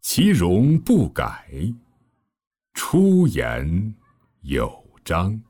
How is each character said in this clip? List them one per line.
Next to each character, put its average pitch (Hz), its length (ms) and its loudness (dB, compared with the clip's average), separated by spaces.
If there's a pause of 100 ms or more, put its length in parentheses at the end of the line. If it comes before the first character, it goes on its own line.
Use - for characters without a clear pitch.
其 - 280 0
容 120 500 2
不 151 300 2
改， - 380 -8 (1300)
出 185 520 2
言 80 680 -4 (460)
有 65 300 -4 (320)
章。 95 460 -2